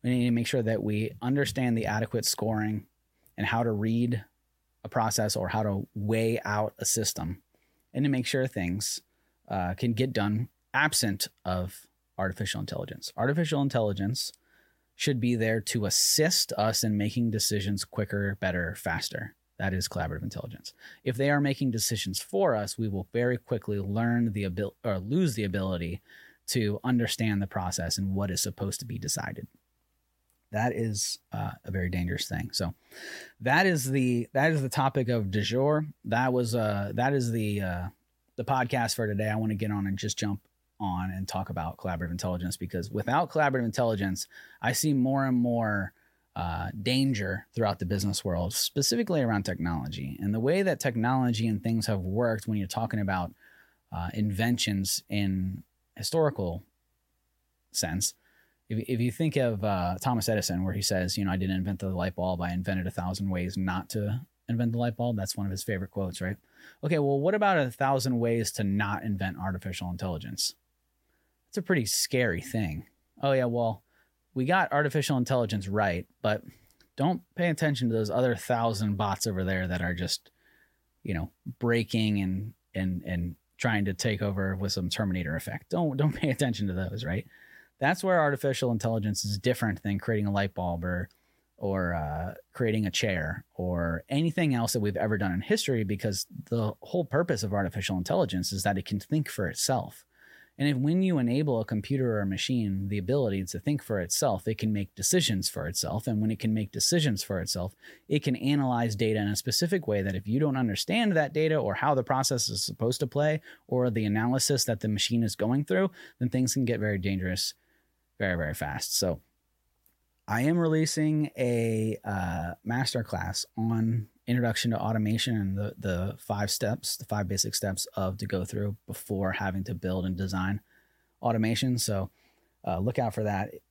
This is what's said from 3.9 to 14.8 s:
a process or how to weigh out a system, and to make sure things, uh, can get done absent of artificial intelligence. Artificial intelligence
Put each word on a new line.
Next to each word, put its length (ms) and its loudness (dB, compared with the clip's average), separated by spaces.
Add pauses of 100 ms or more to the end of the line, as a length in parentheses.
a 60 -10
process 460 0
or 140 -2
how 140 0
to 320 0
weigh 500 0
out 320 -2
a 80 -8
system, 560 -2 (500)
and 140 0
to 40 4
make 180 0
sure 180 2
things, 560 -2 (480)
uh, 240 -2
can 200 0
get 200 0
done 340 0 (280)
absent 520 2 (160)
of 440 -4 (320)
artificial 400 -2
intelligence. 580 -8
Artificial 460 2
intelligence 680 0 (600)